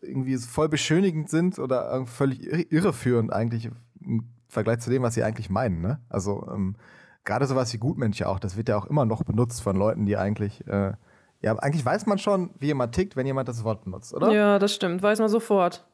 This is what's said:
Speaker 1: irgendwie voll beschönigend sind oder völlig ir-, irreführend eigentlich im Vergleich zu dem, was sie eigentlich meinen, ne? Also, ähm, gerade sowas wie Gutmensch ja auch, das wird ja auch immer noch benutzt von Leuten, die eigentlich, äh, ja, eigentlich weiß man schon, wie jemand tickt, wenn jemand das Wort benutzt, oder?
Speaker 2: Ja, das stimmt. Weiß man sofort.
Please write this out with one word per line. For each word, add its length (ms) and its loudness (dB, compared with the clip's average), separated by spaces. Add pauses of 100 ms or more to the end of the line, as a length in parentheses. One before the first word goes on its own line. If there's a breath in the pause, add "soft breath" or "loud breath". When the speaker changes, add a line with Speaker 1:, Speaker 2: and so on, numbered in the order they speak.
Speaker 1:
irgendwie 360 -4
voll 320 0
beschönigend 600 2
sind 300 2
oder 460 -2
völlig 380 0
ir-, 280 -2
irreführend 640 2
eigentlich 360 -2 (320)
im 280 -2 (180)
Vergleich 320 0
zu 120 -6
dem, 100 2
was 140 0
sie 80 0
eigentlich 260 -4
meinen, 320 0
ne? 180 -2 (100)
Also, 440 -4
ähm, 220 -4 (500 soft breath)
gerade 220 0
sowas 260 0
wie 40 -6
Gutmensch 420 -2
ja 80 0
auch, 120 -2
das 180 -6
wird 120 -4
ja 80 2
auch 80 -4
immer 200 2
noch 180 0
benutzt 380 0
von 140 0
Leuten, 300 2
die 120 2
eigentlich, 500 -2
äh, 260 0 (480 soft breath)
ja, 160 0
eigentlich 280 -2
weiß 200 0
man 140 2
schon, 400 0
wie 80 -2
jemand 260 0
tickt, 220 -2
wenn 100 0
jemand 240 -2
das 140 -6
Wort 220 -2
benutzt, 280 -12
oder? 180 4
Speaker 2:
Ja, 280 6
das 160 2
stimmt. 260 -2
Weiß 180 2
man 100 4
sofort. 540 2 (100)